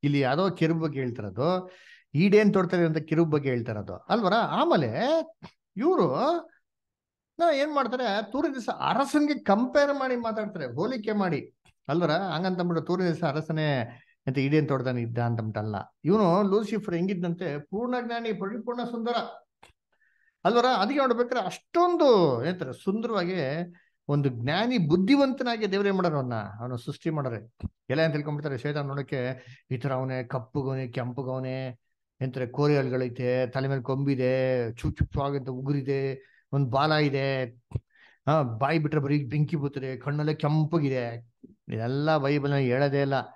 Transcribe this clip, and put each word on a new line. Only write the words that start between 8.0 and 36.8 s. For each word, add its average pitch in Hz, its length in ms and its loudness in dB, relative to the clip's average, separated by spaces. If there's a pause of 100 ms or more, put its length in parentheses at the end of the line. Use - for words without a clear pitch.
ತೂರಿನ 285 220 0
ದೇಶ 247 140 -8
ಅರಸನ್ಗೆ 269 680 0
ಕಂಪೇರ್ 254 560 2
ಮಾಡಿ 262 220 -2
ಮಾತಾಡ್ತಾರೆ, 214 500 -6
ಹೋಲಿಕೆ 208 460 -4
ಮಾಡಿ 185 420 -2 (340)
ಅಲ್ವರ? 160 220 2
ಹಂಗಂತಂದ್ಬಿಟ್ಟು 175 760 0
ತೂರಿನ 180 280 0
ದೇಶ 165 120 -2
ಅರಸನೇ 147 760 -2 (260)
ಅಂತ 135 120 0
ಈಡೇನ್ 143 300 4
ತೋಡ್ತಾನೆ 127 340 0
ಇದ್ದ 117 160 -4
ಅಂತಂಬಿಟ್ಟಲ್ಲ. 110 580 -2 (280)
ಇವನು 202 380 4
ಲೂಸಿಫರ್ 202 520 0
ಹೆಂಗಿದ್ದಂತೆ? 175 640 -2
ಪೂರ್ಣ 233 360 -4 (120)
ಜ್ಞಾನಿ, 233 260 -4
ಪರಿಪೂರ್ಣ 220 520 -6
ಸುಂದರ 240 300 -4 (1300)
ಅಲ್ವರ? 233 220 4
ಅದಕ್ಕೆ 254 340 2
ನೋಡ್ಬೇಕಾದ್ರೆ 240 460 0
ಅಷ್ಟೊಂದು 240 1000 4
ಏನಂತಾರೆ 165 280 -4
ಸುಂದರವಾಗಿ 202 600 -2 (760)
ಒಂದು 143 200 2
ಜ್ಞಾನಿ 165 500 0
ಬುದ್ಧಿವಂತನಾಗಿ 220 960 2
ದೇವ್ರು 202 160 2
ಏನ್ 190 80 2
ಮಾಡೋರು 170 200 0
ಅವನ್ನ, 127 180 -2
ಅವನ 110 420 -8
ಸೃಷ್ಟಿ - 340 -6
ಮಾಡೋರೆ. 120 420 -6 (380)
ಎಲ್ಲ 143 100 0
ಏನ್ 160 120 2
ತಿಳ್ಕೊಂಡ್ಬಿಡ್ತಾರೆ, 147 460 -4
ಶೇತಾನ್ 147 300 -4
ನೋಡಕ್ಕೆ 131 580 -6 (240)
ಈ 131 80 -4
ತರ 135 140 -4
ಅವನೇ, 131 320 -4
ಕಪ್ಪುಗವನೆ, 131 640 -6
ಕೆಂಪುಗವನೆ, 131 800 -6 (520)
ಎಂತಾರೆ 127 260 -4
ಕೋರಿ 147 300 2
ಹಲ್ಗಳೈತೆ, 127 720 0
ತಲೆ 135 220 -2
ಮೇಲೆ 135 140 -2
ಕೊಂಬಿದೆ, 131 920 0
ಚುಪ್ - 240 -4
ಚುಪ್ - 200 0
ಆಗಂತ 139 300 -2
ಉಗುರಿದೆ, 135 760 -2 (300)
ಒಂದ್ 139 180 0
ಬಾಲ 143 220 2